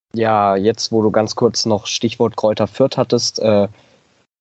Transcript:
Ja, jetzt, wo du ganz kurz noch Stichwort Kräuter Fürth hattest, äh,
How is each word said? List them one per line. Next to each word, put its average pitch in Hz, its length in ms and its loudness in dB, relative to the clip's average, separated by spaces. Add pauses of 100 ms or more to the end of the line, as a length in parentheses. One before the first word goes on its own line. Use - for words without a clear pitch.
(140)
Ja, 107 420 2
jetzt, 104 380 -2
wo 110 80 2
du 107 100 2
ganz 107 240 0
kurz - 300 0
noch 107 220 -2
Stichwort 113 500 -2
Kräuter 107 300 0
Fürth - 280 -2
hattest, - 440 -2
äh, 104 280 2 (720)